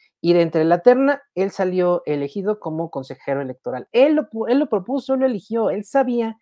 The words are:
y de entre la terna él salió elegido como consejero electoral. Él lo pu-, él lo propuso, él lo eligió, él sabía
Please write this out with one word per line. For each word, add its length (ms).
y 140
de 80
entre 220
la 160
terna 420
él 160
salió 560
elegido 540
como 300
consejero 500
electoral. 520
Él 220
lo 140
pu-, 220
él 80
lo 100
propuso, 460
él 60
lo 60
eligió, 440
él 140
sabía 580